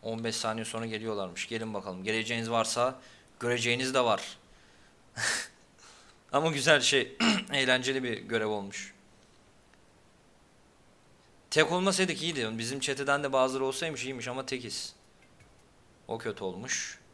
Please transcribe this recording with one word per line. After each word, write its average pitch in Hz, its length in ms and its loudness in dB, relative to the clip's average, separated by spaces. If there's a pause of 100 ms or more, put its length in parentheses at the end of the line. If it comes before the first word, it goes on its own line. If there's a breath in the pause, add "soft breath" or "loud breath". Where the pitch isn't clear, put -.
On 113 220 -4
beş 113 120 -2
saniye 110 300 -2
sonra 113 200 -6
geliyorlarmış. 107 600 -4
Gelin 110 260 -4
bakalım. 95 300 -6
Geleceğiniz 113 480 -2
varsa 120 480 2 (400 loud breath)
göreceğiniz 120 540 0
de 131 80 6
var. 113 360 2 (800 soft breath)
<laughs> - 60 -6 (1080 loud breath)
Ama 160 200 2
güzel 143 300 6
şey. 131 360 2 (160)
<clears throat> 180 200 -2
Eğlenceli 131 500 2
bir 117 140 -2
görev 110 300 0
olmuş. 101 460 -4 (2500)
Tek 156 220 4
olmasaydık 185 500 2
iyiydi. 135 360 -2
Bizim 120 220 -4
çeteden 143 440 0
de 139 100 -2
bazıları 131 320 4
olsaymış 135 380 -4
iyiymiş 127 240 -6
ama 127 180 -6
tekiz. 120 480 -8 (1160)
O 113 100 -4
kötü 107 260 -6
olmuş. 98 560 -6 (140)